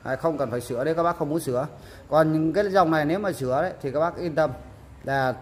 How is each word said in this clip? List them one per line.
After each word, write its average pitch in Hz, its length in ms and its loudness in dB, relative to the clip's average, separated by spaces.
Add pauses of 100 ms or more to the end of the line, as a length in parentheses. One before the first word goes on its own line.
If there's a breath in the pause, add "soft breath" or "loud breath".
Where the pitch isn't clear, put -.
Đấy, 127 140 -2
không 160 200 0
cần 131 140 -2
phải 123 100 -4
sửa 120 220 -4
đấy, 156 100 0
các 165 100 0
bác 170 140 0
không 151 120 -2
muốn 160 100 0
sửa. 135 280 -2 (420 loud breath)
Còn 156 240 6
những 160 200 2
cái 202 160 2
dòng 185 220 6
này 151 140 4
nếu 165 140 0
mà 202 120 -2
sửa 131 300 0
đấy 180 100 -2 (100)
thì 139 100 -4
các 139 80 0
bác 165 180 0
yên 165 180 -4
tâm 151 160 2 (520)
là 131 380 0